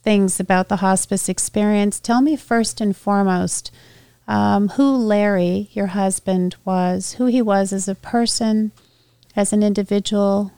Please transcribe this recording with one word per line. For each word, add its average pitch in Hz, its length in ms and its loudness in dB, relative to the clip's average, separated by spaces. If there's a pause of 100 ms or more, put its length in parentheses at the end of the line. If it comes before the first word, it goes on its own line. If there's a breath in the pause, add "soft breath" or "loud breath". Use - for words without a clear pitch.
things 202 340 2
about 185 300 0
the 202 80 -2
hospice 190 520 0
experience. 208 680 0
Tell 240 240 0
me 302 140 2
first 233 440 -2
and 202 160 0
foremost, 190 760 -2 (560 soft breath)
um, 208 420 2
who 277 260 2
Larry, 208 760 0
your 202 160 -4
husband, 190 680 -2 (100)
was, 185 500 -2
who 254 120 -2
he 247 160 2
was 196 300 0
as 190 160 -6
a 190 80 -4
person, 220 720 -2 (640 soft breath)
as 202 180 0
an 208 120 2
individual. 202 920 0